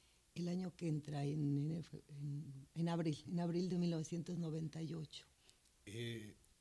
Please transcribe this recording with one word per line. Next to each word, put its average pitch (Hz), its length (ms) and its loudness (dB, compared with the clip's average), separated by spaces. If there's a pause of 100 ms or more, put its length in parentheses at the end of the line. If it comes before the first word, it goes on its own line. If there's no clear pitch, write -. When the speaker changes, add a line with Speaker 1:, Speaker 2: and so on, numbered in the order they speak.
(340)
Speaker 1:
el 175 160 0
año 180 260 0
que 175 140 0
entra, 147 340 0
en, 143 480 4
en, 165 140 -2 (240)
en, 143 640 -6
en 165 160 2
abril, 165 360 2
en 175 140 0
abril 175 300 2
de 180 80 2
mil 175 140 4
novecientos 165 460 0
noventa 160 460 -2
y 160 100 -4
ocho? 160 320 -8 (600)
Speaker 2:
Eh, 113 500 -6 (260)